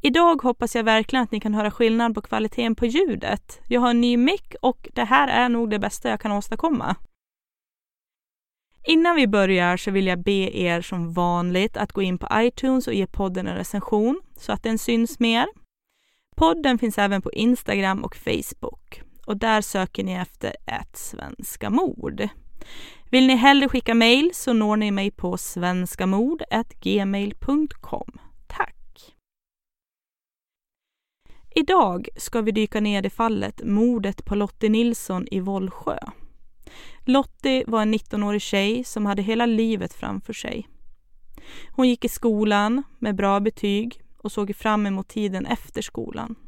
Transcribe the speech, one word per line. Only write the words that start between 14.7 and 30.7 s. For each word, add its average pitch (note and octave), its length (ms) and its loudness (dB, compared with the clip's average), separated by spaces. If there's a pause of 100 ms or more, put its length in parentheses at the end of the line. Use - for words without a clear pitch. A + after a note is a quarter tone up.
syns A#3 420 0
mer. A#3 280 2 (880)
Podden D4+ 420 2
finns A3 200 0
även G3+ 240 2
på - 100 -6
Instagram G3 720 0
och - 120 -10
Facebook - 840 -6 (240)
och G#3 120 -4
där A3 240 2
söker G3 420 -4
ni F#3 100 -4
efter - 420 -8 (100)
ett - 320 -10
svenska - 720 -10
mord. G#3+ 600 -2 (840)
Vill C4 160 6
ni C4 80 6
hellre C#4 340 6
skicka A#3 240 0
mail A#3+ 400 6
så - 200 -2
når G#3+ 240 2
ni G#3+ 140 0
mig G3 200 -2
på F3+ 260 -4
svenskamord F#3 1120 -2
at A3+ 320 -2
gmail G3+ 540 0
punkt D4 460 0
com. - 380 -10 (280)
Tack! - 680 -10 (2500)